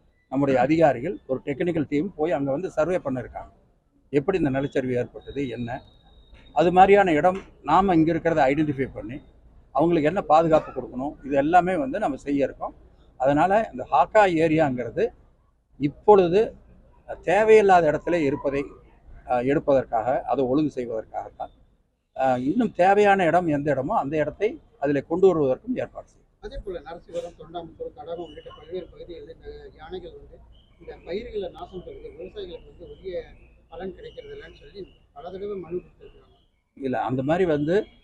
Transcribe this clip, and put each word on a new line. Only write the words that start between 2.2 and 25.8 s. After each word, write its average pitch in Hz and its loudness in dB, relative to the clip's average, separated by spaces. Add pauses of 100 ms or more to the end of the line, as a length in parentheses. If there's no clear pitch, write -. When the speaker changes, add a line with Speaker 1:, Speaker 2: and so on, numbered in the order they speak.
Speaker 1:
அங்க 139 -2
வந்து 170 -4
சர்வே 156 -2
பண்ணிருக்காங்க. 131 -8 (600)
எப்படி 147 0
இந்த 147 0
நிலச்சரிவு 135 -2
ஏற்பட்டது, 123 -6
என்ன, 117 -8 (840)
அது 170 2
மாதிரியான 196 6
இடம் 180 2 (240)
நாம 180 2
இங்க 160 4
இருக்கிறத 165 0
ஐடென்டிஃபை 139 0
பண்ணி 113 -12 (580)
அவங்களுக்கு 156 2
என்ன 185 0
பாதுகாப்பு 156 4
கொடுக்கணும், 127 -8 (120)
இது 139 -4
எல்லாமே 175 4
வந்து 143 -4
நம்ம 165 -4
செய்ய 139 -4
இருக்கோம். - -8 (460)
அதனால 170 2
இந்த 123 -12
ஹாக்கா 175 4 (140)
ஏரியாங்கிறது 151 0 (760)
இப்பொழுது 180 4 (840)
தேவையில்லாத 196 6
இடத்துல 156 -2
இருப்பதை, 143 0 (640)
அஹ், 123 0
எடுப்பதற்காக, 131 0
அதை 131 -2
ஒழுங்கு 139 0
செய்வதற்காக 107 -8
தான். - -12 (640)
அஹ், 127 0
இன்னும் 202 0
தேவையான 196 4
இடம் 165 2
எந்த 147 -2
இடமோ 139 -2
அந்த 151 -4
இடத்தை 151 -2 (300)
அதில் 143 -2
கொண்டு 180 2
வருவதற்கும் 156 0
ஏற்பாடு 120 -10